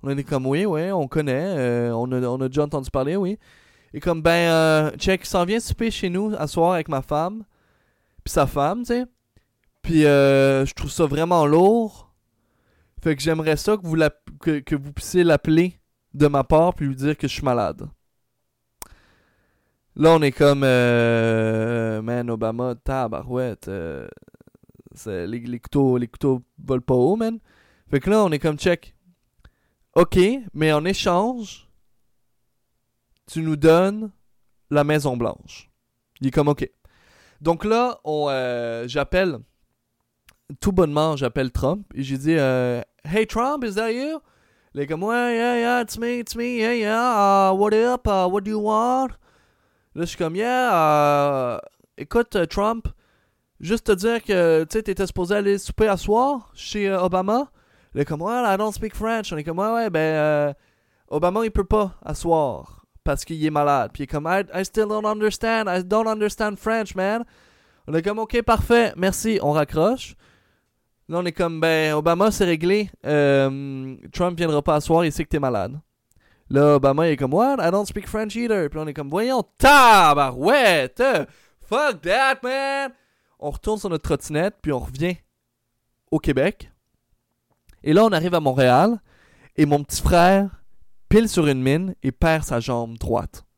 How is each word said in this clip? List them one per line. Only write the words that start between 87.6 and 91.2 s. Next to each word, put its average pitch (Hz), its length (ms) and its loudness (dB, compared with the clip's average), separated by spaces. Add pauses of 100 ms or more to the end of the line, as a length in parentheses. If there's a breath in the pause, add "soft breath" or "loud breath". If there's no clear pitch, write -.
Et 156 100 0
là, 208 120 6
on 220 60 2
arrive 175 220 -2
à 170 60 2
Montréal, 135 600 4 (580 soft breath)
et 156 80 4
mon 143 180 2
petit - 180 -8
frère 190 640 4 (460)
pile 220 180 6